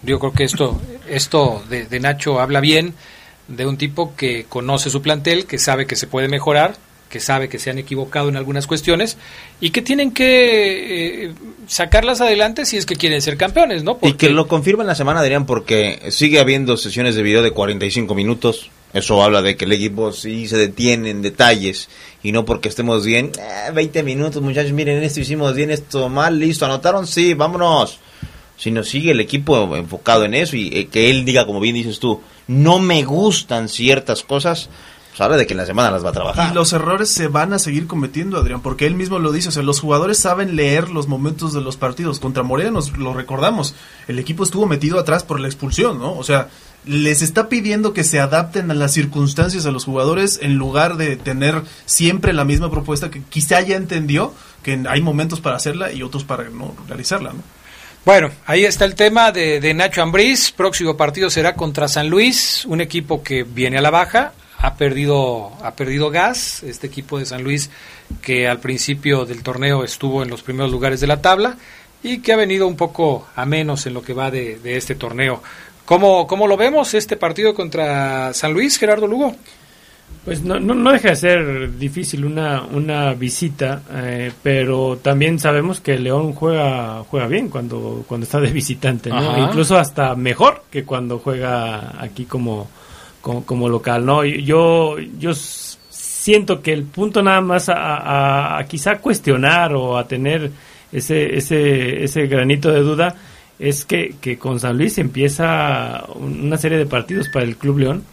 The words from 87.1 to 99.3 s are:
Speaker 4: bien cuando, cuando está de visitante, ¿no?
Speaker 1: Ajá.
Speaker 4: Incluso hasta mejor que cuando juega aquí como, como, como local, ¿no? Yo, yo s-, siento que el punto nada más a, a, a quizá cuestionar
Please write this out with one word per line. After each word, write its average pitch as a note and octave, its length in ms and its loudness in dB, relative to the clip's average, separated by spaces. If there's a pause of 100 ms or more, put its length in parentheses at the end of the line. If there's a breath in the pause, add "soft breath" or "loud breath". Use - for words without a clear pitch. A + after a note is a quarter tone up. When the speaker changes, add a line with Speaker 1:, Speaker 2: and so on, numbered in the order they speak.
Speaker 4:
bien G3 220 -2
cuando, A#2 580 -8
cuando A#2 180 -6
está D3 140 -2
de C#3+ 120 2
visitante, C3 580 -2
¿no? A#2+ 80 -2
Speaker 1:
Ajá. C3 220 0
Speaker 4:
Incluso D#3 380 2
hasta C#3 380 2
mejor B2+ 540 2
que C#3 160 -6
cuando B2 320 -4
juega B2 840 -4
aquí B2 260 -10
como, A2+ 440 -4 (520 loud breath)
como, A#2+ 240 -6
como B2 220 -2
local, A#2+ 380 0
¿no? D3 180 4
Yo, D3+ 760 2
yo D#3+ 320 -6
s-, - 460 -10 (120)
siento G3 720 0
que D#3 100 -4
el D3 120 -2
punto G3+ 400 -2
nada F#3+ 180 6
más F3+ 280 0
a, F3+ 40 4
a, D3 840 0
a C#3+ 60 -4
quizá F#3+ 340 -2
cuestionar D3+ 720 2